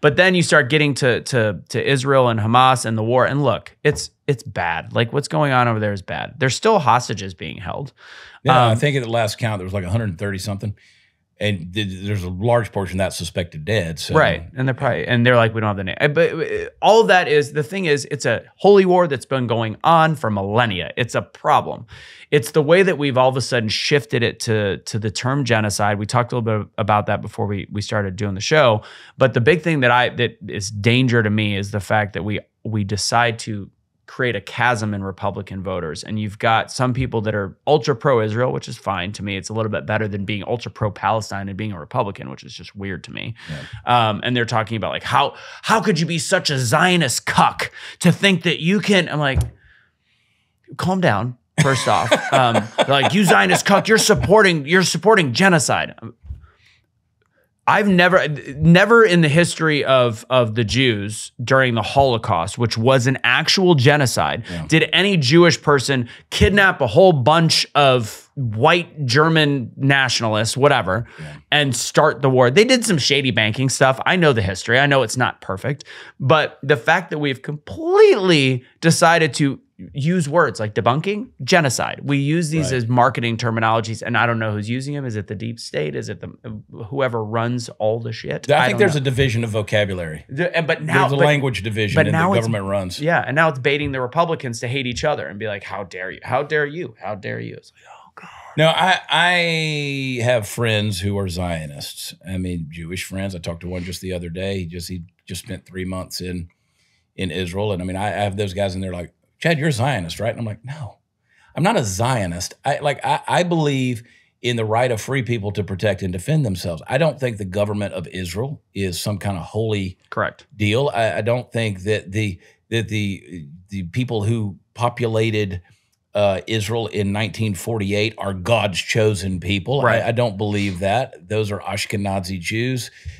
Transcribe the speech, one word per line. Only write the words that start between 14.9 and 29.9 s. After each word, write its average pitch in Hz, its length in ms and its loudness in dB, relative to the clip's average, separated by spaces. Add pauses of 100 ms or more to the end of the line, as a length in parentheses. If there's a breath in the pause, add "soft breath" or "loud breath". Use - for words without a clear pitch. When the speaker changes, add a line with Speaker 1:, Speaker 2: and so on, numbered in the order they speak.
Speaker 1:
and 120 180 2
they're 123 100 6
like, 113 200 4
"We 113 60 -2
don't 107 80 0
have 98 80 -2
the 98 80 -6
name." 90 140 -6
Uh, 147 100 2
but, 156 240 2
uh, 107 360 -6 (140)
all 214 180 6
of 196 60 2
that 180 200 4
is, 147 260 2
the 151 100 -2
thing 190 220 -6
is, 143 260 0
it's 143 160 -4
a 110 160 0 (140)
holy 190 280 8
war 175 220 4
that's 135 180 -4
been 131 220 -2
going 113 360 -2
on 160 320 4
for 120 140 -4
millennia. 101 680 0
It's 113 180 -4
a 117 80 0
problem. 110 640 -2 (420 loud breath)
It's 143 220 2
the 160 100 2
way 170 220 6
that 175 160 0
we've 139 180 0
all 127 100 4
of 127 100 2
a 127 40 0
sudden 113 280 -2
shifted 131 520 0
it 107 200 -2
to, 104 440 0
to 113 140 -6
the 107 100 -4
term 135 340 -2
genocide. 107 540 0
We 104 80 -6
talked 120 260 -2
a 127 60 -4
little 110 220 -2
bit 101 80 -8 (100)
about 104 300 0
that 101 160 -2
before 107 240 -8
we, 98 240 -6
we 101 100 -6
started 98 360 -4
doing 101 180 -4
the 95 40 -8
show. 127 440 2 (340 loud breath)
But 127 160 2
the 127 80 2
big 160 220 2
thing 160 160 0
that 123 100 4
I, 120 200 4